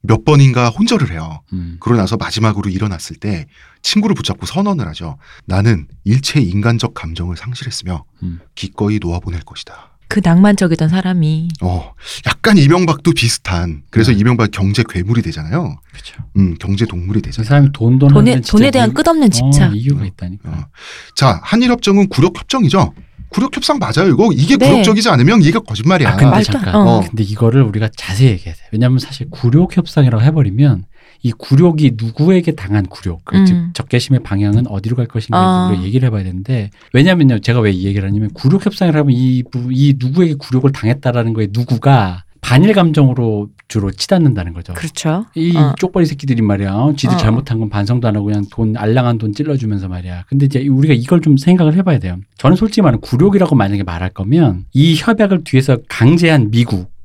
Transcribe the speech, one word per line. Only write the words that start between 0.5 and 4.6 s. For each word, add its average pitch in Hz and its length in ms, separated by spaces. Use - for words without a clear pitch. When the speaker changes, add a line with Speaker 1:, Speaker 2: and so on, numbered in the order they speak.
Speaker 1:
혼절을 196 420
해요. 80 300
Speaker 2:
음. 85 300
Speaker 1:
그러고 117 180
나서 95 160
마지막으로 101 540
일어났을 92 480
때 - 300
친구를 208 340
붙잡고 - 300
선언을 175 440